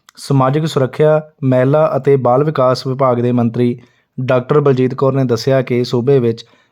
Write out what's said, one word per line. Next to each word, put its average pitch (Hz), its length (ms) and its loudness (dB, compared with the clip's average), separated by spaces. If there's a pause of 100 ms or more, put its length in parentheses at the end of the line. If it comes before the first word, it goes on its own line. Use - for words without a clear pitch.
(180)
ਸਮਾਜਿਕ 139 480 0
ਸੁਰੱਖਿਆ, 151 560 0 (220)
ਮਹਿਲਾ 135 540 2
ਅਤੇ 139 200 2
ਬਾਲ 123 260 2
ਵਿਕਾਸ 131 440 0
ਵਿਭਾਗ 127 320 0
ਦੇ 123 120 0
ਮੰਤਰੀ 120 460 0 (400)
ਡਾਕਟਰ 131 420 0
ਬਲਜੀਤ 131 340 2
ਕੌਰ 131 200 0
ਨੇ 135 100 0
ਦੱਸਿਆ 127 380 0
ਕਿ 123 220 -2
ਸੂਬੇ 127 360 0
ਵਿੱਚ 113 260 -2 (260)